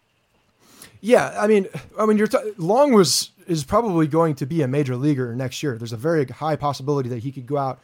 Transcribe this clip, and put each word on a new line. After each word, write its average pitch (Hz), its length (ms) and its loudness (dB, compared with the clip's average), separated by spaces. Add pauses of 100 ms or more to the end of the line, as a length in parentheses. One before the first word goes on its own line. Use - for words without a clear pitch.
(1000)
Yeah, 185 360 4
I 208 100 0
mean, 202 200 4 (320)
I 220 60 2
mean, 214 120 4
you're 208 100 2
t-, 214 300 -2
Long 240 360 2
was, 185 380 4 (140)
is 160 180 -4
probably 190 440 0
going 156 280 2
to 143 100 -6
be 160 160 -2
a 127 60 0
major 127 280 -2
leaguer 127 400 -2
next 127 260 -8
year. 131 160 -4
There's 117 160 -10
a 113 40 -10
very 151 280 0
high 147 300 -4
possibility 139 540 -4
that 123 100 -6
he 131 120 -8
could 131 140 -14
go 143 120 -4
out 135 260 -4